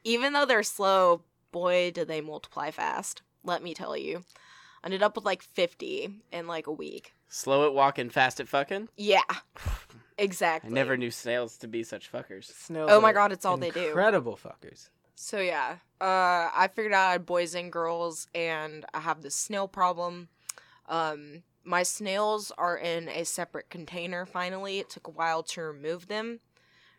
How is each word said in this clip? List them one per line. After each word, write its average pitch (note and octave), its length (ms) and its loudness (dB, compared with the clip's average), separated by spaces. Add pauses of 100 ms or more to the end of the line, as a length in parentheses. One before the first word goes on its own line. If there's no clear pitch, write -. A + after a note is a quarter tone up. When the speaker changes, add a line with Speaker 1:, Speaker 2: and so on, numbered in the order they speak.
Speaker 1:
even A#3+ 280 2
though C#4+ 120 4
they're A3+ 180 4
slow, F#3+ 580 4 (300)
boy, F3+ 400 2
do E3+ 140 -4
they D#3 160 -4
multiply D3+ 500 -8
fast. - 500 -6 (220)
Let F3+ 180 -2
me E3+ 120 -10
tell D3 240 -6
you. D#3 260 -6 (640)
Ended F#3+ 180 0
up G#3 140 2
with, G#3 80 -8
like, F#3+ 180 0
fifty E3+ 680 -2 (220)
in, E3+ 160 -8
like, D#3+ 180 -6
a D3+ 60 -6
week. D3+ 400 -10 (160)
Speaker 2:
Slow C#3 400 2
at C#3 60 2
walking, C3+ 360 2
fast C3 300 2
at B2+ 80 -8
fucking? G3 480 -2
Speaker 1:
Yeah. G3+ 320 4
<sighs> - 420 -8 (520)
Exactly. E3+ 480 0
Speaker 2:
I A2+ 40 -4
never C3 240 2
knew A#2+ 140 -4
snails A#2+ 480 -4
to A#2+ 100 -12
be A2+ 120 -4
such - 300 -12
fuckers. A#2+ 320 -12 (100)
Speaker 3:
Snails D#3+ 380 -4
Speaker 1:
Oh G#3 80 12
my A3 120 8
Speaker 3:
are - 20 -2
Speaker 1:
God, G3+ 180 6
it's F#3 140 -6
all F#3 100 2
they E3+ 140 -2
do. F3+ 180 -2
Speaker 3:
incredible D#3 500 2
fuckers. - 520 -20 (260)
Speaker 1:
So, - 240 -8
yeah. E3 380 -2 (240)
Uh, F3+ 520 4
I F#3 220 6
figured G#3+ 180 -2
out F#3+ 140 6
I F#3 60 4
had F3 120 -2
boys F3 300 0
and F3 160 -6
girls, E3+ 640 -4
and D#3 580 -4
I D#3+ 60 -6
have D#3 220 -4
this C#3+ 120 -10
snail G3 360 -4
problem. F3 580 -2 (600)
Um, D#3 540 -4 (200)
my F3+ 200 0
snails G#3 760 -2
are F3 180 0
in E3 320 -4
a E3+ 160 -6
separate - 460 -8
container, F3 560 -8
finally. F#3+ 540 -6
It F#3+ 100 -8
took - 180 -16
a E3 40 -12
while E3 320 -2
to - 180 -10
remove D#3+ 480 -8
them A3+ 320 -6 (580)